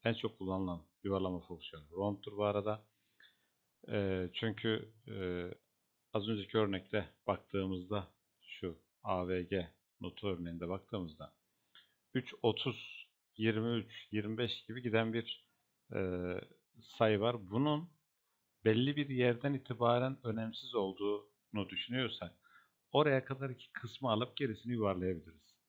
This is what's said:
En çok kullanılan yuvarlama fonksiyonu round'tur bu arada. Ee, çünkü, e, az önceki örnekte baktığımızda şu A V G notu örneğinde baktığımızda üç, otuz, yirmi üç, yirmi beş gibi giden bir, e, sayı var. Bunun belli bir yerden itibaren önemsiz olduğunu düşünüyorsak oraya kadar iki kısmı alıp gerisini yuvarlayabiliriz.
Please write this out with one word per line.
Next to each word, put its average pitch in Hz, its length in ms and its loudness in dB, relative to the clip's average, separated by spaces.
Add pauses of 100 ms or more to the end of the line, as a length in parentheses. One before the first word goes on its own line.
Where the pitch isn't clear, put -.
En 117 100 4
çok 113 240 -4
kullanılan 92 480 -2 (180)
yuvarlama 95 360 0
fonksiyonu 82 520 -14
round'tur 101 460 -2
bu 104 60 2
arada. 104 420 0 (1040)
Ee, 95 440 0
çünkü, 110 600 -2 (140)
e, 110 80 -10 (1000)
az 107 160 0
önceki 107 280 0
örnekte 98 520 2 (180)
baktığımızda 95 840 -2 (300)
şu - 380 -8 (240)
A 92 240 0
V 92 160 0
G 87 300 -2 (280)
notu 95 260 -6
örneğinde 85 420 -4
baktığımızda 92 640 -6 (800)
üç, 127 280 -2
otuz, - 680 0 (280)
yirmi 110 400 2
üç, 110 340 -6
yirmi 107 260 -2
beş 117 280 -2
gibi 117 160 -10
giden 113 320 2
bir, - 320 -4 (500)
e, 101 40 0 (800)
sayı 110 380 4
var. 107 300 0
Bunun 147 400 2 (760)
belli 123 300 4
bir 143 140 0
yerden 123 440 4
itibaren 123 680 2
önemsiz 113 520 -4
olduğunu 101 960 -2
düşünüyorsak 120 680 -4 (560)
oraya 139 340 6
kadar 135 240 -6
iki - 220 -14
kısmı - 400 -4
alıp 107 260 0
gerisini 117 360 -2
yuvarlayabiliriz. 92 840 0 (100)